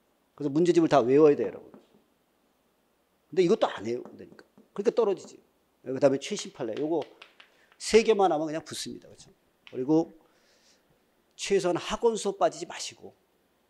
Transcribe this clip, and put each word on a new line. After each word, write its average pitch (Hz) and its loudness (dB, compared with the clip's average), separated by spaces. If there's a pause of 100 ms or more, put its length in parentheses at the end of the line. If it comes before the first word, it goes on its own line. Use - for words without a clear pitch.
(360)
그래서 143 -6
문제집을 165 4
다 143 6
외워야 143 6
돼요, 110 -2
여러분. - -14 (1600)
근데 175 2
이것도 196 2
안 - -6
해요. 120 -6
그러니까. - -20 (300)
그러니까 208 -2
떨어지지. 202 -4 (440)
그다음에 131 0
최신 - -10
판례. 110 -10
요거 151 -4 (760)
세 - 4
개만 202 2
하면 156 -4
그냥 156 -8
붙습니다. - -14
그렇죠? - -20 (400)
그리고 151 -2 (1200)
최소한 175 0
학원 220 -2
수업 196 -6
빠지지 160 -2
마시고. - -16 (560)